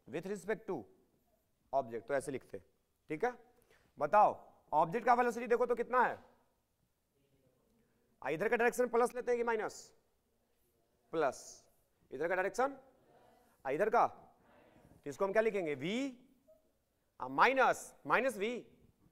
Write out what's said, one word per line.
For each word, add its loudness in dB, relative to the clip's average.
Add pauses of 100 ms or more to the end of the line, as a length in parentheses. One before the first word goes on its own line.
with -8
respect -8
to -6 (920)
object, -4
तो -2
ऐसे -2
लिखते, -10 (480)
ठीक -2
है? 0 (680)
बताओ, 4 (200)
ऑब्जेक्ट 0
का 6
वेलोसिटी 0
देखो 2
तो -2
कितना 0
है? -2 (2000)
आ, -4
इधर -2
का 2
डायरेक्शन 0
प्लस 2
लेते -4
हैं 2
कि -2
माइनस? -4 (1160)
प्लस। -4 (460)
इधर -4
का 0
डायरेक्शन, -2 (880)
आ, -4
इधर 0
का, 4
तो -16
इसको -2
हम -4
क्या 2
लिखेंगे? -2
वी, -6 (1040)
आ, -10
माइनस, 4 (120)
माइनस 2
वी, -4 (520)